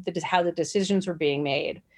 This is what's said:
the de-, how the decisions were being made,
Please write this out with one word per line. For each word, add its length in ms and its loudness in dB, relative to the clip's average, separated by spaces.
the 80 -4
de-, 80 -4
how 220 2
the 100 0
decisions 540 0
were 80 -2
being 280 0
made, 400 -2